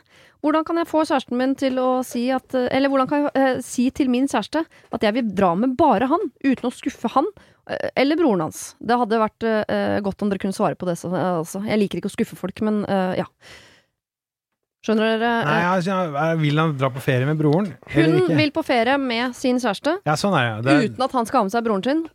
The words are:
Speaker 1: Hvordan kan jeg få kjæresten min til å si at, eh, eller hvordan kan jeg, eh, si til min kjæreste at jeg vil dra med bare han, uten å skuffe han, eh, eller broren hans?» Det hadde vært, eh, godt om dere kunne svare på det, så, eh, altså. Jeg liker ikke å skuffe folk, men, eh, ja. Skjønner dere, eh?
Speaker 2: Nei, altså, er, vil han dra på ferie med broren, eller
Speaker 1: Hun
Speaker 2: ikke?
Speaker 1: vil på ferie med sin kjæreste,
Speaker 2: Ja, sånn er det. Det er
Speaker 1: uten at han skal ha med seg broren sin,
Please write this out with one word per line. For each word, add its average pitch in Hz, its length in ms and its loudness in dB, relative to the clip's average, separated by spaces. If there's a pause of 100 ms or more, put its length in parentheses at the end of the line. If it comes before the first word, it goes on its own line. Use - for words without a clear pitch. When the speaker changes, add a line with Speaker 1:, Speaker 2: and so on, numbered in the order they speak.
(440)
Speaker 1:
Hvordan 311 240 2
kan 339 100 -2
jeg 339 140 -2
få 311 160 2
kjæresten 247 320 -2
min 262 160 0
til 262 240 -2
å 254 260 0
si 240 240 -4
at, 262 240 -4
eh, 254 160 0
eller 269 220 2
hvordan 262 180 2
kan 294 140 0
jeg, 285 100 -2
eh, 262 280 2
si 247 280 0
til 262 200 0
min 254 180 2
kjæreste 269 340 -2 (300)
at - 100 -4
jeg 208 140 2
vil 233 180 -2
dra 185 220 4
med 254 200 2
bare 254 300 4
han, 302 140 2 (240)
uten 254 260 0
å - 60 -8
skuffe - 400 -6
han, 285 100 4 (400)
eh, - 300 -6
eller 285 220 2
broren 233 240 2
hans?» - 420 -8
Det 240 160 0
hadde 226 240 0
vært, 214 240 -4
eh, 208 540 0
godt 196 200 -4
om 208 80 0
dere 196 140 -2
kunne 190 100 -2
svare 170 220 0
på - 100 -8
det, 170 140 -2
så, - 160 -8
eh, 180 240 0
altså. 190 260 -8
Jeg 214 140 0
liker 202 220 0
ikke 202 100 -6
å - 60 -16
skuffe - 180 -4
folk, - 260 -8
men, 214 240 0
eh, 185 380 0
ja. - 20 -8 (1600)
Skjønner 220 340 2
dere, 233 120 0 (100)
eh? 202 80 0
Speaker 2:
Nei, 160 160 2 (160)
altså, 180 340 -2
er, 160 220 0
vil 151 240 0
han 160 160 2
dra 135 140 0
på 127 100 -10
ferie 127 260 0
med 156 120 0
broren, 156 340 2 (240)
eller 320 240 4
Speaker 1:
Hun - 80 4
Speaker 2:
ikke? 311 80 2
Speaker 1:
vil 294 160 2
på 320 140 -4
ferie 254 340 2
med 247 340 -2
sin 247 220 0
kjæreste, 254 500 -2
Speaker 2:
Ja, 151 140 0
sånn 196 160 0
er 117 260 0
det. 120 40 -2
Det 139 100 4
er 139 160 2
Speaker 1:
uten 170 140 -2
at - 80 -2
han 240 120 0
skal 262 140 0
ha 220 60 2
med 190 80 -4
seg 233 100 0
broren 208 220 0
sin, 311 180 0 (120)